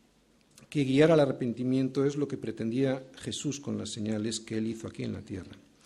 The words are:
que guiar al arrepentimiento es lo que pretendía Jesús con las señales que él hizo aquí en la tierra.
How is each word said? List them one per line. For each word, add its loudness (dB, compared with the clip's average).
que 4
guiar 6
al 8
arrepentimiento 0
es 2
lo 0
que -6
pretendía 0
Jesús -6
con -6
las -6
señales -4
que -6
él -2
hizo -6
aquí -10
en -6
la -10
tierra. -12